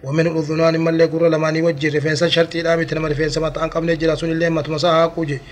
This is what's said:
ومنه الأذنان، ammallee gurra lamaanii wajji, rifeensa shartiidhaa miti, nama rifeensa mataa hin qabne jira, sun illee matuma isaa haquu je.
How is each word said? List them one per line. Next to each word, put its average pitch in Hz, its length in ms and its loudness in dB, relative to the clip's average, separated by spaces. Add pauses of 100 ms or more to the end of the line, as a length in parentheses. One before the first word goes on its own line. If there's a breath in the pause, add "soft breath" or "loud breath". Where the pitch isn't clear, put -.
ومنه 160 280 0
الأذنان، 160 440 0
ammallee 165 320 2
gurra 165 220 2
lamaanii 156 320 0
wajji, 156 280 0
rifeensa 151 400 0
shartiidhaa 165 480 0
miti, 160 180 -2
nama 156 120 -2
rifeensa 151 320 -2
mataa 156 220 -4
hin 160 80 -2
qabne 165 280 -2
jira, 156 180 0
sun 165 140 -4
illee 165 200 0
matuma 156 260 -2
isaa 165 260 2
haquu 165 240 0
je. 143 160 -6 (100)